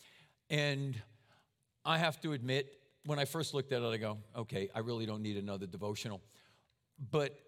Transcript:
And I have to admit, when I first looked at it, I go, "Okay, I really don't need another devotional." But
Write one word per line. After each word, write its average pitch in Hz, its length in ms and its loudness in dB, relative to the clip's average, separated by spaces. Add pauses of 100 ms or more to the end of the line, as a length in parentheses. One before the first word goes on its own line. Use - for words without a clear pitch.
(500)
And 139 440 2 (880)
I 160 140 4
have 165 240 4
to 160 140 0
admit, 135 440 0 (280)
when 147 120 2
I 143 60 4
first 156 300 0
looked 135 180 0
at 123 80 4
it, 120 60 2
I 113 100 2
go, 107 220 -2 (180)
"Okay, 98 380 -2
I 113 60 -2
really 113 260 -2
don't 107 160 -2
need 104 160 -2
another 98 280 -4
devotional." 104 540 -4 (920)
But 147 380 2